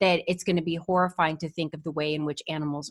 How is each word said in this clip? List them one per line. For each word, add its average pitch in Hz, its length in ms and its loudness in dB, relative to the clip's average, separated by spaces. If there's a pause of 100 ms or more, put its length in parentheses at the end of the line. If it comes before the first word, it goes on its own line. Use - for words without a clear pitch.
that 180 260 4
it's 180 180 -2
gonna 175 180 2
be 165 140 -2
horrifying 180 640 2
to 165 100 -6
think 160 260 -4
of 151 100 -10
the 160 80 -4
way 151 220 0
in 151 100 -2
which 147 240 -4
animals 147 420 -4